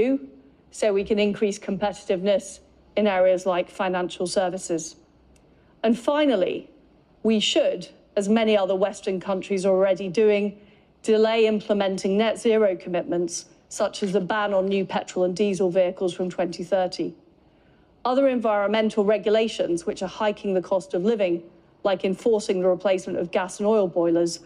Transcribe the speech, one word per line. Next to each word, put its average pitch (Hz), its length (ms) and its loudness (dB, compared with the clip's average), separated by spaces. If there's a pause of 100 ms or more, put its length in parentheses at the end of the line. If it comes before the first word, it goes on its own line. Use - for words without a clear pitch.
U 269 240 0 (420)
so 214 220 0
we 196 100 0
can 208 160 0
increase 202 400 0
competitiveness 196 1000 -2 (340)
in 214 120 2
areas 185 400 4
like 180 240 0
financial 185 560 -4
services. 175 680 -4 (840)
And 226 160 2
finally, 277 680 0 (540)
we 214 180 2
should, 190 480 0 (280)
as 196 120 0
many 220 260 4
other 190 220 2
Western 196 420 -2
countries 190 460 -4
are 196 100 4
already 190 360 2
doing, 208 480 2 (440)
delay 220 440 4
implementing 196 720 0
net 214 200 0
zero 214 380 2
commitments, 175 680 -4 (240)
such - 320 -4
as 196 100 -2
the 202 80 2
ban 208 320 -2
on 190 140 2
new 196 180 0
petrol 185 400 -4
and 180 100 0
diesel 190 360 0
vehicles 180 420 0
from 185 160 -4
twenty 175 340 -4
thirty. 180 520 -2 (880)
Other 262 240 4
environmental 214 800 0
regulations 208 800 0
which - 160 -6
are 180 60 -6
hiking 208 440 -4
the 185 80 2
cost 185 320 -4
of 180 100 -2
living, 190 400 0 (420)
like 196 200 0
enforcing 202 560 0
the 185 80 2
replacement 185 500 0
of 170 120 -4
gas 185 280 -4
and 208 80 -2
oil 208 220 4
boilers, 170 580 0